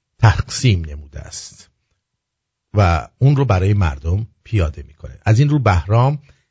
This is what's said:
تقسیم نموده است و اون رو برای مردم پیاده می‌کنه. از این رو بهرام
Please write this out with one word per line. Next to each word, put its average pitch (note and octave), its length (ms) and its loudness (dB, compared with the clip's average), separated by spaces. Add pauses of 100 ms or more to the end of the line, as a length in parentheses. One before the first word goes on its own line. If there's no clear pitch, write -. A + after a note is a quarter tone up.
(180)
تقسیم G#2 640 0
نموده D2 360 -16
است - 500 -20 (1040)
و E2+ 340 0 (100)
اون C#3 180 4
رو C#3 80 2
برای G2+ 300 2
مردم E2+ 520 -2 (180)
پیاده D#2+ 380 -4
می‌کنه. - 420 -20
از G#2+ 140 2
این D3 100 4
رو D3 100 0
بهرام A#2 600 2 (320)